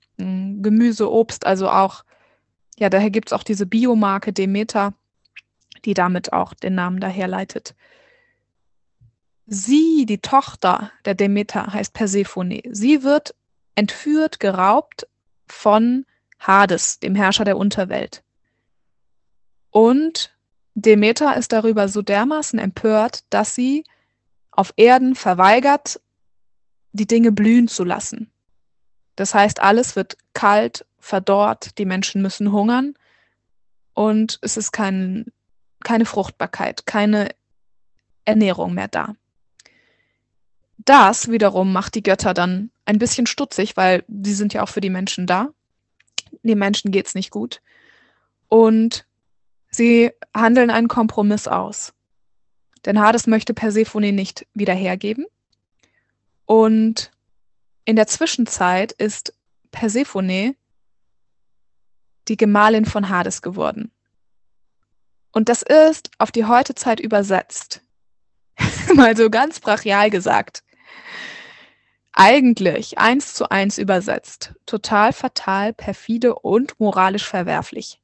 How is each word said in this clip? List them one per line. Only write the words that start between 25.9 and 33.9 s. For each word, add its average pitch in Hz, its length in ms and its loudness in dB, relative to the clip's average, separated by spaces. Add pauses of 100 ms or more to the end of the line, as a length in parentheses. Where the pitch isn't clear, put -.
die 208 140 -4
Dinge 233 240 4
blühen 226 360 4
zu - 160 -6
lassen. - 460 -8 (840)
Das 196 180 -4
heißt, 214 280 2
alles 226 340 2
wird - 220 -6 (160)
kalt, 214 520 0 (140)
verdorrt, 202 800 -2
die 208 60 -4
Menschen 190 360 -4
müssen 196 300 -4
hungern 240 420 -2 (1000)